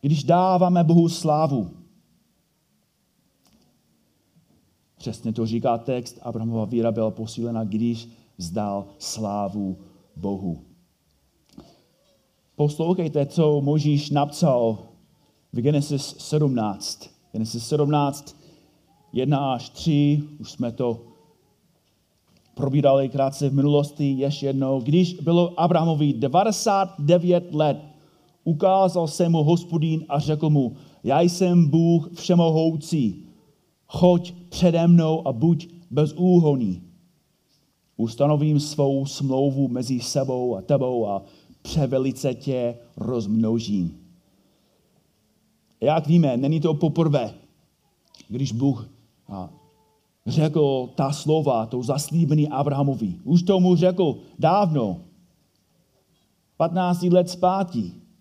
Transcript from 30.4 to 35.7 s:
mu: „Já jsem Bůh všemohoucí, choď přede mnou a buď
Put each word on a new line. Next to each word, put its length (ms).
mu: 260
„Já 160
jsem 500
Bůh 440
všemohoucí, 1120
choď 480
přede 380
mnou 420
a 40
buď 360